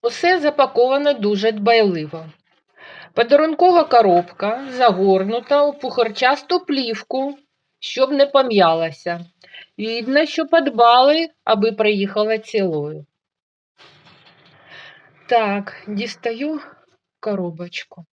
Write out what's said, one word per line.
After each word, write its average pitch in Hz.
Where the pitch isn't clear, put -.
Усе 349
запаковано 285
дуже 208
дбайливо. 190
Подарункова 311
коробка 214
загорнута 220
у 285
пухарчасту 254
плівку, 269
щоб 262
не 277
пом'ялася. 175
Видно, 233
що 311
подбали, 277
аби 220
приїхала 214
цілою. 156
Так, 208
дістаю 240
коробочку. 175